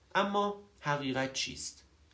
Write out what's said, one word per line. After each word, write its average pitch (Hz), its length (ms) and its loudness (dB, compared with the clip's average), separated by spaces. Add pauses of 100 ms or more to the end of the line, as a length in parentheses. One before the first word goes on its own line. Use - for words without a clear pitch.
(160)
اما 202 460 2 (180)
حقیقت 135 540 0
چیست؟ - 520 -4 (280)